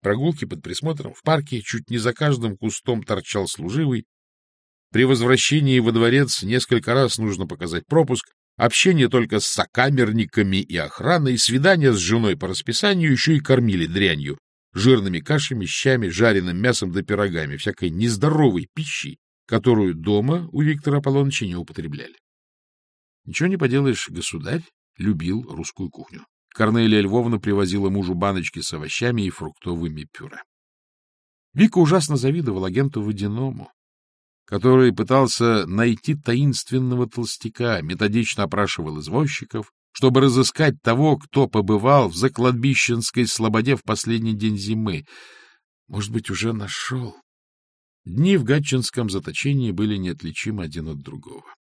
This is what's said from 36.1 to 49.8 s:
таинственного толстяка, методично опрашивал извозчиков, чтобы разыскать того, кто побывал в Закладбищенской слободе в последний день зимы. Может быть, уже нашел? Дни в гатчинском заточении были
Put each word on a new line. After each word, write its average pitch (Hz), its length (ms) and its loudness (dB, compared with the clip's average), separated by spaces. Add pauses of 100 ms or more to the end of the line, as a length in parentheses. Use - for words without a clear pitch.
таинственного 127 920 0
толстяка, 113 760 -4
методично 104 600 -2
опрашивал 80 560 -4
извозчиков, 113 720 -4 (180)
чтобы 131 300 4
разыскать 135 600 2
того, 135 360 2
кто 139 320 0
побывал 107 600 4
в 82 60 -8
Закладбищенской 120 1120 0
слободе 110 480 0
в - 80 -6
последний 113 520 -2
день 107 220 -2
зимы. 101 500 -4 (840)
Может 104 240 -8
быть, 113 180 -6
уже 101 220 -4
нашел? 113 640 -8 (880)
Дни 160 320 2
в 139 80 2
гатчинском 127 680 0
заточении 117 600 -4
были 104 240 -2